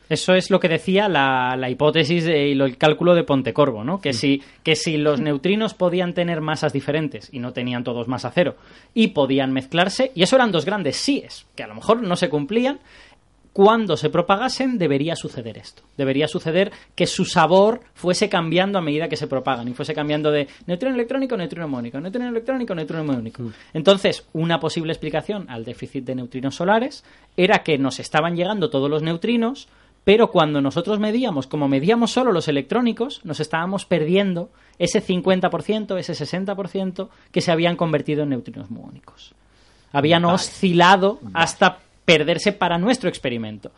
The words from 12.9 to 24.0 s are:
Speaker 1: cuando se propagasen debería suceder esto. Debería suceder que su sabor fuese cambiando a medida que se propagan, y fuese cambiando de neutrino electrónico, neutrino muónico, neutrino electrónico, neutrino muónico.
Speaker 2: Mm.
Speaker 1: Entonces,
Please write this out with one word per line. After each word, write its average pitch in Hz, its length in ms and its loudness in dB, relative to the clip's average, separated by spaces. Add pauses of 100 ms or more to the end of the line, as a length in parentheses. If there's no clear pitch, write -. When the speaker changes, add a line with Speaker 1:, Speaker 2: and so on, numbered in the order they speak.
Speaker 1:
cuando 208 440 4
se 151 140 0
propagasen 240 680 0
debería 151 360 0
suceder 113 440 -10
esto. - 260 -20 (120)
Debería 139 300 0
suceder 180 460 -2 (240)
que 175 100 0
su - 180 -2
sabor 190 580 4 (120)
fuese 180 340 -2
cambiando 180 520 0
a - 20 -2
medida 151 260 -2
que 151 80 -6
se 147 120 -6
propagan, 127 400 -2
y 123 60 -6
fuese 151 200 -6
cambiando 151 380 0
de 143 160 0 (180)
neutrino 208 300 -4
electrónico, 254 400 -2
neutrino 165 320 -6
muónico, 123 320 -8
neutrino 240 280 -6
electrónico, 233 460 -6
neutrino 160 300 -6
muónico. 123 400 -6
Speaker 2:
Mm. 110 80 -10 (220)
Speaker 1:
Entonces, 196 580 0